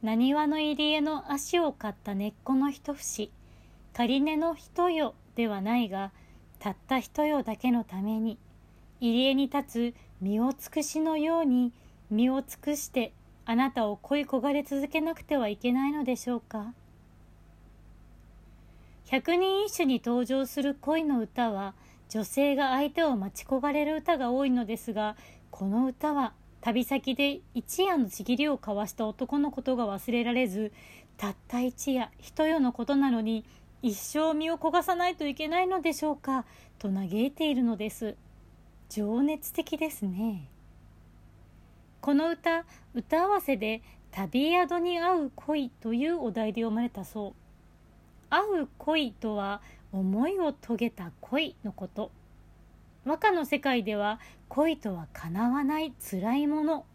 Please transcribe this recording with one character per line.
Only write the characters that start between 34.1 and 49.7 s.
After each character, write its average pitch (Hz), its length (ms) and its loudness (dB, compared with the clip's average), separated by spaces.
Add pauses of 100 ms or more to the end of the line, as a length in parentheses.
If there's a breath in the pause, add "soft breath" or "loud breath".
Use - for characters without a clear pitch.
身 320 160 0
を 330 80 -2
焦 320 100 2
が 330 140 4
さ 370 100 2
な 359 160 2
い 359 60 -4
と 311 100 -4
い 285 80 -2
け 311 140 -4
な 330 140 2
い 370 40 4
の 370 160 0
で 320 100 2
し - 140 -2
ょ 302 60 2
う 285 60 -2
か、 269 280 -2 (320 loud breath)
と 196 140 -4
嘆 190 220 -2
い 240 180 2
て 311 180 0
い 285 60 2
る 247 80 2
の 233 140 2
で 208 120 -4
す。 208 260 -8 (760)
情 214 340 0
熱 302 300 -2
的 320 220 -4
で 311 140 -2
す 214 160 -8
ね。 190 440 -4 (1500)
こ 285 140 0
の 311 160 4
歌、 330 360 0 (280 loud breath)
歌 311 300 0
合 381 60 2
わ 403 120 4
せ 269 160 0
で、 220 240 -4 (300 loud breath)
旅 247 400 0
宿 349 280 2
に 349 200 0
会 349 200 2
う 277 160 -4
恋 294 360 -2
と 226 240 -4
い 269 140 2
う 339 120 0
お 240 100 -2
題 214 220 -2
で 226 80 -4
読 226 140 -2
ま 233 80 0
れ 240 60 -2
た 196 160 -10
そ 202 240 -8
う。 - 40 -18 (960)
会 339 140 4 (180)
う 269 60 -2 (100)
恋 302 360 0
と 214 220 -4
は、 202 280 -4 (280 loud breath)